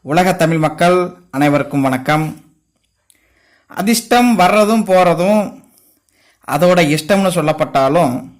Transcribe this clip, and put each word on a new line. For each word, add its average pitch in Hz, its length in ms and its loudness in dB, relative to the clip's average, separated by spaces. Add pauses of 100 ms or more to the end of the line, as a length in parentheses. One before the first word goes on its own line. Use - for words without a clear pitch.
உலக 180 340 0
தமிழ் 165 240 0
மக்கள் 175 580 0 (140)
அனைவருக்கும் 143 500 0
வணக்கம். 135 640 -4 (1200)
அதிர்ஷ்டம் 233 720 0
வர்றதும் 208 460 2
போறதும் 185 800 0 (880)
அதோட 160 480 2
இஷ்டம்னு 196 300 0
சொல்லப்பட்டாலும் 151 1120 -2